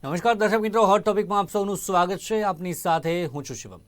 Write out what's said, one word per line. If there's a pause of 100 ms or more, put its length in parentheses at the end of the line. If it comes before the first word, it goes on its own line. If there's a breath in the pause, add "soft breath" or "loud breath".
નમસ્કાર
દર્શક
મિત્રો,
હોટ
ટોપિકમાં
આપ
સૌનું
સ્વાગત
છે.
આપની
સાથે
હું
છું
શિવમ.